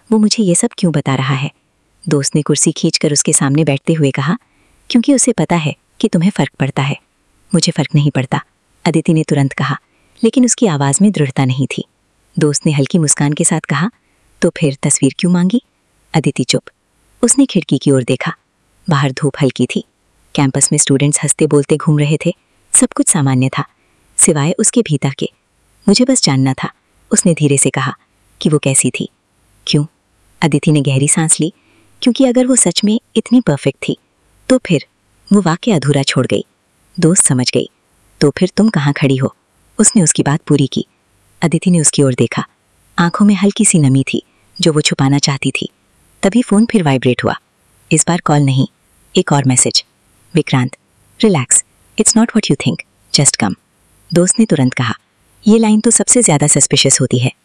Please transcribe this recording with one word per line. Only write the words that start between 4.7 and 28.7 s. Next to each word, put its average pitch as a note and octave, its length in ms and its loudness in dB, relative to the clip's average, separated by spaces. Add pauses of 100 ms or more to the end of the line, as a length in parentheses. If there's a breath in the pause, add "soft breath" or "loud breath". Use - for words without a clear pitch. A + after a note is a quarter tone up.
"क्योंकि A#3+ 240 2
उसे B3+ 180 2
पता F3 240 0
है D#3 200 -2 (240)
कि A3+ 80 -2
तुम्हें F3+ 220 2
फ़र्क D3+ 300 -2
पड़ता C#3 220 -4
है।" C#3 140 -4 (580)
"मुझे E3+ 180 2
फ़र्क - 240 -2
नहीं D3 160 2
पड़ता," C3 300 -4 (440)
अदिति E3 280 0
ने D#3 100 2
तुरंत C#3 300 0
कहा, C#3 240 -6 (460)
लेकिन B3 220 2
उसकी A#3 200 0
आवाज़ C#3+ 360 0
में G3+ 100 4
दृढ़ता C#3+ 340 0
नहीं B2+ 220 -2
थी। - 180 -8 (540)
दोस्त D3 260 0
ने D#3+ 60 2
हल्की C#3+ 260 0
मुस्कान D3+ 360 0
के E3 100 -2
साथ D#3+ 160 -2
कहा, D#3 300 -4 (520)
"तो F3+ 160 2
फिर C#3+ 260 -2
तस्वीर C#3 360 0
क्यों F3 120 0
मांगी?" F#3 300 0 (520)
अदिति C#3 300 -2
चुप। - 200 -4 (600)
उसने C4 220 4
खिड़की D#3 320 -2
की C#3+ 140 0
ओर C3 120 2
देखा। C3 300 -4 (560)
बाहर C#3 220 0
धूप C3+ 300 -2
हल्की B2 240 0
थी। - 180 -6 (520)
कैंपस C#3 360 0
में D3 80 0
स्टूडेंट्स C#3+ 440 0
हंसते D3+ 240 0
बोलते D3 300 0
घूम D3+ 220 0
रहे D3 260 0
थे। E3+ 100 -2 (380)
सब - 220 2
कुछ C#4+ 120 -2
सामान्य C3 420 0
था, - 160 -8 (520)
सिवाय D3+ 340 2
उसके - 300 0
भीतर C#3+ 380 -2
के। - 100 -6 (580)
"मुझे B3 180 4
बस C4 180 0
जानना C3+ 300 2
था," - 180 -10 (400)
उसने - 220 2
धीरे C#3+ 240 0
से C3+ 120 0
कहा, C3+ 240 -6 (480)
"कि - 80 0
वो D3+ 80 2
कैसी C3+ 420 0